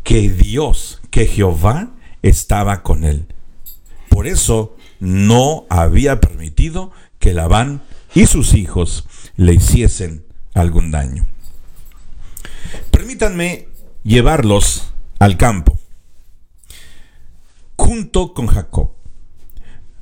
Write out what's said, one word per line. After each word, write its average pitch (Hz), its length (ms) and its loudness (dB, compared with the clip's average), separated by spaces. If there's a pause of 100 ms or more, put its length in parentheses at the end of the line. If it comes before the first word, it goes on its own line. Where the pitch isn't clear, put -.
que - 260 4
Dios, 107 720 2 (100)
que - 160 4
Jehová 101 680 0 (300)
estaba 104 600 0
con 78 220 0
él. 76 220 -4 (840)
Por - 180 2
eso 110 480 -2 (240)
no 113 680 2
había 139 500 2
permitido 135 720 -2 (280)
que 92 140 4
Labán 104 480 0 (320)
y 208 120 6
sus - 280 2
hijos 85 540 -2 (300)
le 90 160 4
hiciesen 87 720 2 (280)
algún 85 380 2
daño. 69 340 -4 (1700)
Permítanme 180 800 -2 (340)
llevarlos 110 880 2 (260)
al 98 180 4
campo, 101 420 2 (2000)
junto 214 580 0
con 120 140 -6
Jacob. - 440 0 (1120)